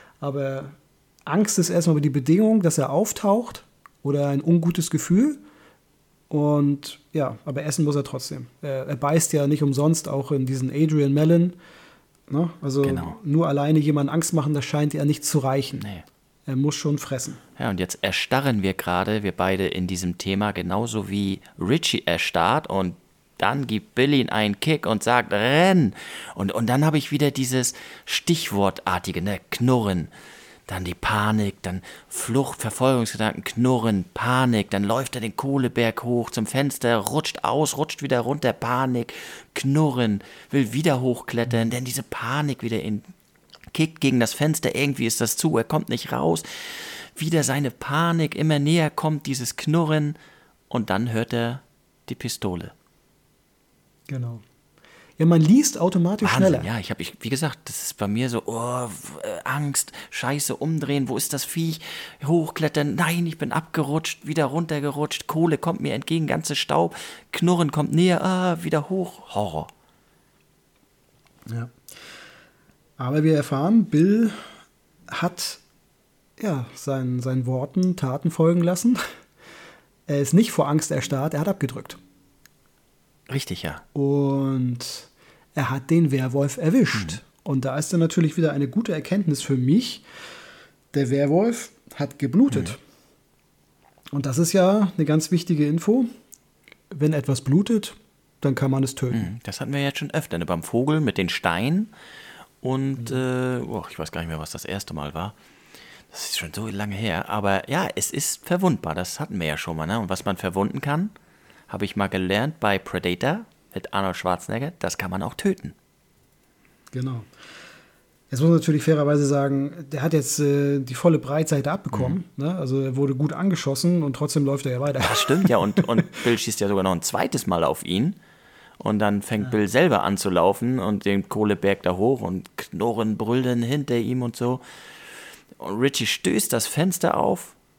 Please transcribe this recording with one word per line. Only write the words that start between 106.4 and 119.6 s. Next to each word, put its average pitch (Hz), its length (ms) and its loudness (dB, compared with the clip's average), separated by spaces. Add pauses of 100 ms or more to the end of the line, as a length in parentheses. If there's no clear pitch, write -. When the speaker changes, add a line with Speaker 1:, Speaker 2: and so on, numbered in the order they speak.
Speaker 2:
so 110 140 -6
lange 101 300 -6
her. 95 340 -4
Aber 98 400 0
ja, 165 240 -2
es - 160 -4
ist - 340 -6
verwundbar. 175 520 0
Das - 240 -6
hatten 107 180 -6
wir 80 80 -2
ja 76 100 -2
schon 82 200 -6
mal, 78 100 -4
ne? 107 140 -2
Und 95 80 -6
was 92 160 -6
man 95 120 -2
verwunden 98 440 -2
kann, 165 300 -2 (580)
habe 98 160 -4
ich 98 100 -6
mal 98 140 0
gelernt 98 520 0
bei 101 180 2
Predator 101 640 -2 (280)
mit - 220 -12
Arnold 98 220 -2
Schwarzenegger, 110 640 -4
das - 180 -4
kann 90 140 -6
man 95 100 -4
auch - 120 -6
töten. - 380 -4 (1200)
Speaker 1:
Genau. 127 320 -6 (1080)
Jetzt 127 120 -4
muss 165 100 6
man 165 80 8
natürlich 156 240 2
fairerweise 147 420 4
sagen, 139 680 0